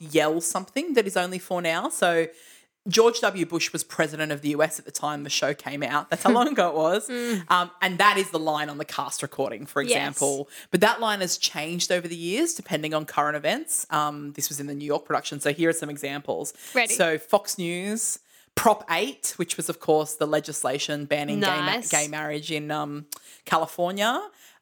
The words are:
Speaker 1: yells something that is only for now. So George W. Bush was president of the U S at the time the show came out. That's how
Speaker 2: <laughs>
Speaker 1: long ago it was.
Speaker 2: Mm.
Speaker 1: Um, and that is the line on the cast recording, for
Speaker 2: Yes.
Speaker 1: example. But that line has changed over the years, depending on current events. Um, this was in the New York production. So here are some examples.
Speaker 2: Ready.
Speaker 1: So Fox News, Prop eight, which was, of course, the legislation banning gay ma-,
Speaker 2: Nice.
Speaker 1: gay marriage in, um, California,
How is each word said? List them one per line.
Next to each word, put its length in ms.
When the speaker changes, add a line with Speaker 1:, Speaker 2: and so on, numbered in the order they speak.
Speaker 1:
yells 420
something 500
that 120
is 100
only 220
for 240
now. 260
So 380
George 320
W. 260
Bush 260
was 120
president 480
of 100
the 60
U 160
S 160
at 40
the 60
time 320
the 80
show 240
came 300
out. 260
That's 140
how 80
Speaker 2:
<laughs> 80
Speaker 1:
long 80
ago 200
it 60
was. 340
Speaker 2:
Mm. 400
Speaker 1:
Um, 220
and 180
that 200
is 140
the 80
line 280
on 100
the 60
cast 380
recording, 440
for 160
Speaker 2:
Yes. 100
Speaker 1:
example. 560
But 80
that 200
line 200
has 180
changed 540
over 160
the 80
years, 380
depending 380
on 120
current 320
events. 540
Um, 420
this 160
was 100
in 80
the 80
New 100
York 200
production. 340
So 140
here 180
are 20
some 180
examples. 600
Speaker 2:
Ready. 180
Speaker 1:
So 260
Fox 380
News, 640
Prop 340
eight, 460
which 200
was, 120
of 100
course, 380
the 100
legislation 800
banning 320
gay 80
ma-, 200
Speaker 2:
Nice. 220
Speaker 1:
gay 200
marriage 420
in, 220
um, 340
California, 720